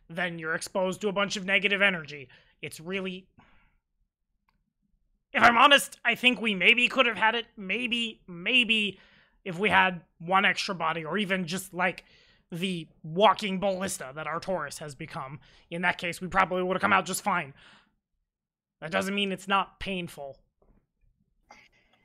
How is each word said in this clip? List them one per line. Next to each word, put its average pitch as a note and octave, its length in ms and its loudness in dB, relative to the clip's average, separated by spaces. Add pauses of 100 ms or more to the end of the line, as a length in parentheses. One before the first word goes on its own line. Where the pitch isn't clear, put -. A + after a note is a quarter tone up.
then E3+ 300 -6
you're D#3+ 160 -4
exposed F#3 460 -2
to G#3 80 0
a F#3 40 -2
bunch G3+ 240 -2
of F#3 80 -8
negative G3 360 0
energy. D3 460 -2 (340)
It's D3+ 180 -12
really, F#3 480 -8 (2000)
if B3 80 0
I'm A#3+ 160 8
honest, C#4 480 6
I A#3 100 2
think A#3+ 260 2
we A3 120 0
maybe A3+ 340 6
could B3 180 4
have A3 120 -2
had A3 180 4
it, A3+ 100 -4 (120)
maybe, A3+ 720 -4
maybe G#3 720 0 (440)
if E3+ 160 -8
we G3+ 100 2
had F#3 320 4 (180)
one F#3+ 260 4
extra F#3 300 0
body, E3 280 -2
or D#3 140 -4
even F#3 280 -2
just, F#3 280 -8
like, F3+ 320 -4 (460)
the F3 360 -6 (160)
walking F#3+ 560 2
ballista F#3 560 -4
that D3+ 120 -8
Artoris D#3+ 500 -4
has D3+ 180 -12
become. C#3 440 -12 (300)
In E3+ 120 -6
that F3+ 160 0
case, E3+ 240 -6
we F#3 80 -6
probably F#3 340 2
would F#3 120 0
have F#3 60 -2
come G3+ 120 2
out F#3+ 120 4
just - 180 -6
fine. F3 300 -2 (1300)
That D#3 120 -12
doesn't F#3+ 240 -2
mean G3+ 180 -2
it's F#3 140 -10
not G3 340 0
painful. E3 560 -8 (1700)